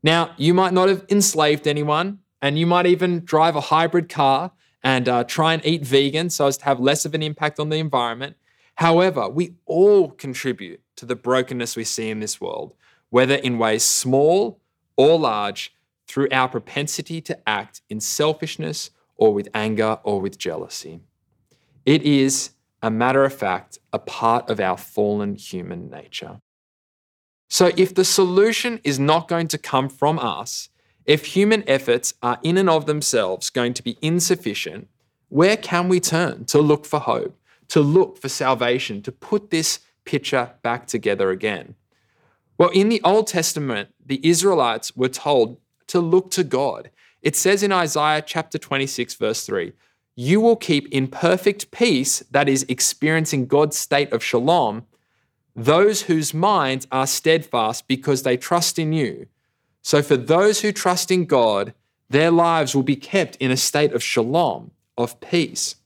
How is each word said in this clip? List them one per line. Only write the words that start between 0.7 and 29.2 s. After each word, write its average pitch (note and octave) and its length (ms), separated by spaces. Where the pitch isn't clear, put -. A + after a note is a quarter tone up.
not F#3 160
have F#3+ 200
enslaved D#3 580
anyone, D3+ 540
and C#3+ 180
you E3 80
might F3 200
even F3 380
drive D#3+ 320
a D3 40
hybrid E3 480
car C#3+ 440
and, B2+ 260
uh, - 160
try D#3+ 280
and D#3 140
eat D#3 180
vegan C#3 460
so D3+ 160
as C#3 120
to - 60
have C3+ 160
less C#3 240
of D3+ 100
an D#3 80
impact D3+ 360
on D3+ 100
the D#3 80
environment. C3+ 600
However, E3 520
we E3 260
all F#3 440
contribute B2 720
to - 80
the A#2+ 120
brokenness B2+ 600
we A2+ 80
see A2+ 240
in G#2+ 120
this G#2+ 200
world, - 320
whether C3 240
in B2+ 240
ways A2+ 240
small D#3+ 760
or D#3 220
large, G#2+ 560
through C#3 240
our C3 180
propensity D3+ 720
to - 140
act G#2+ 440
in G#2+ 100
selfishness D#3 880
or A2 180
with G2+ 180
anger A2 520
or G2+ 160
with F#2+ 180
jealousy. E2 640
It D3+ 180
is, C3+ 500
a A2+ 80
matter B2+ 360
of C3+ 80
fact, - 440
a A2 60
part A#2 500
of G#2+ 120
our F#2 180
fallen G#2 560
human F2+ 560
nature. - 500
So F3+ 260
if F#3 180
the F#3+ 100
solution G3+ 800
is C#3+ 140
not D#3 300